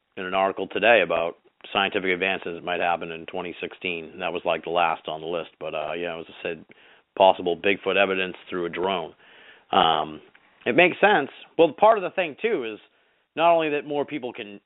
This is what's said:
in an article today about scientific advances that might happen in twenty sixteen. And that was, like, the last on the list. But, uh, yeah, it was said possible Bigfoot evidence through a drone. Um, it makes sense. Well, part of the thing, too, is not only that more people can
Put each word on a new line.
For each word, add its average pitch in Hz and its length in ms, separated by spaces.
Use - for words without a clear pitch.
in 95 80
an 92 80
article 95 340
today 107 340
about 82 360
scientific 95 400
advances 90 440
that 82 80
might 87 180
happen 85 300
in 82 140
twenty 90 360
sixteen. 87 520
And 90 80
that 85 120
was, 85 120
like, 82 180
the 82 60
last 82 380
on 78 140
the 80 60
list. 82 320
But, 78 140
uh, 76 200
yeah, 85 220
it - 20
was 82 100
said 85 220
possible 90 400
Bigfoot 95 400
evidence 95 400
through 90 160
a 85 40
drone. 85 460
Um, 78 500
it 120 100
makes 170 240
sense. 190 300
Well, 160 140
part 214 260
of 185 60
the 160 80
thing, 160 300
too, 202 240
is 107 140
not 165 160
only 160 180
that 143 180
more 147 180
people 127 260
can 104 340